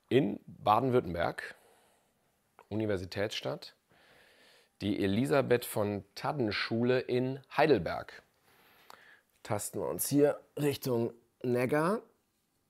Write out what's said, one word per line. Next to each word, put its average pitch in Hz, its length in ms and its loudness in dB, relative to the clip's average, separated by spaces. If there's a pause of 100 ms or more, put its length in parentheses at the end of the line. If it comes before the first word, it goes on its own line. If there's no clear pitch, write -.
in 151 380 2
Baden-Württemberg, 107 1080 0 (1160)
Universitätsstadt, 104 1040 -4 (1080)
die 101 240 0
Elisabeth 123 640 2
von 104 380 -2 (100)
Thadden 131 380 -2
Schule 120 480 2
in 127 400 -2 (140)
Heidelberg. 123 680 2 (1200)
Tasten - 380 -6
wir 76 80 -2
uns 76 200 -4
hier 143 320 4 (180)
Richtung 131 540 -2 (300)
Neckar. 147 580 0 (680)